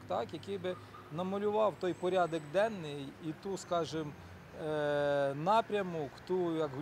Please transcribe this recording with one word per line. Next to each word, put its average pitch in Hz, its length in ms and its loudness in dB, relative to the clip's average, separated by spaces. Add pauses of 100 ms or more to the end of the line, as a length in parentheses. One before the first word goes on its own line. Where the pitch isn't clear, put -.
так, 208 240 -2
який 190 260 -6
би 180 180 -2 (360)
намалював 202 680 2
той 175 140 2
порядок 175 480 2 (100)
денний 160 560 0 (160)
і 156 80 -2 (100)
ту, 196 140 -4
скажімо, 156 540 -2 (540)
е, 143 720 2
напрямок, 185 760 2 (160)
ту, 175 300 2
як 156 140 2 (120)